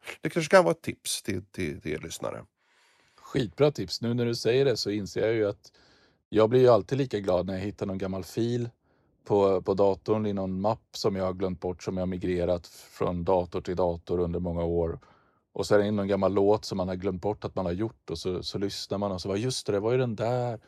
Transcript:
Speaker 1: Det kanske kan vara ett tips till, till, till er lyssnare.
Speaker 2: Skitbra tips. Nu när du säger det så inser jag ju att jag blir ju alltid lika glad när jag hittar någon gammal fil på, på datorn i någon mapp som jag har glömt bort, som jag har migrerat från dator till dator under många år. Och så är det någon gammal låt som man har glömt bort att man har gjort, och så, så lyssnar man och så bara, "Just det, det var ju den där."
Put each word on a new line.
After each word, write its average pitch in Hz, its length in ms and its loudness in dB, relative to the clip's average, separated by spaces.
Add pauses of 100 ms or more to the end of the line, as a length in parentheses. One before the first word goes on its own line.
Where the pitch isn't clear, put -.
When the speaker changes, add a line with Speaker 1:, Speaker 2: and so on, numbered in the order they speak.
(220)
Speaker 1:
Det 160 80 -4
kanske 165 260 2
kan 180 80 10
vara 165 80 2
ett - 100 -2
tips - 420 -8
till, 95 220 -6
till, 78 360 -6
till 78 100 -6
er 69 80 -4
lyssnare. 67 460 -10 (760)
Speaker 2:
Skitbra 139 500 2
tips. - 300 -8
Nu 117 120 0
när 120 120 0
du 117 100 -2
säger 127 300 2
det 117 120 2
så - 120 -4
inser 104 320 -4
jag 113 140 2
ju 107 140 2
att - 220 -10 (580)
jag 107 200 4
blir 127 100 6
ju 127 80 8
alltid 120 300 6
lika 127 220 -2
glad 92 260 0
när 95 80 -6
jag 95 80 -4
hittar 104 240 -6
någon 95 120 -6
gammal 95 260 -6
fil 120 460 -4 (560)
på, 98 360 4
på 98 120 0
datorn 101 520 2
i 101 80 -2
någon 95 280 -4
mapp 110 300 -2
som 104 240 -2
jag 95 100 -2
har 92 80 -2
glömt 92 260 -4
bort, 90 240 -6
som 95 140 -4
jag 92 40 -2
har 90 60 -2
migrerat 90 600 -2
från - 560 -6
dator 90 380 0
till 92 140 -6
dator 87 440 -2
under 87 200 -2
många 85 240 -4
år. 85 360 -2 (540)
Och 98 120 -4
så 107 100 4
är 104 40 8
det 101 120 2
någon 101 160 -2
gammal 98 260 2
låt 101 320 4
som 101 120 -6
man 90 100 -2
har 92 80 -4
glömt 92 260 -4
bort 104 240 -4
att 95 100 -6
man 92 100 -2
har 87 60 -2
gjort, 107 380 -6
och - 80 -6
så, 90 260 -4
så - 140 -8
lyssnar 101 400 -6
man 101 140 -2
och 92 100 -6
så 98 60 -8
bara, 95 100 -2
"Just 127 280 -4
det, 107 60 -4
det 101 80 2
var 110 120 0
ju 127 60 2
den 123 180 0
där." 120 520 -2